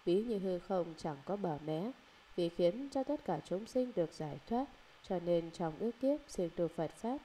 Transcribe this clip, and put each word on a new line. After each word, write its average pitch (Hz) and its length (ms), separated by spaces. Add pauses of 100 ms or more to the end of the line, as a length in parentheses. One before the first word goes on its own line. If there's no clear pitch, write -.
ví 185 180
như 226 160
hư 180 200
không 170 380
chẳng 151 280
có 185 100
bờ 180 300
mé, 160 260 (440)
vì 170 140
khiến 190 420
cho 269 120
tất 294 220
cả 160 200
chúng 196 200
sinh 247 300
được 165 180
giải 143 260 (100)
thoát, 247 160 (420)
cho 180 120
nên 170 320
trong 165 280
ước 226 120 (100)
kiếp 285 260
siêng 175 280
tu 170 120
Phật 160 240
Pháp 247 340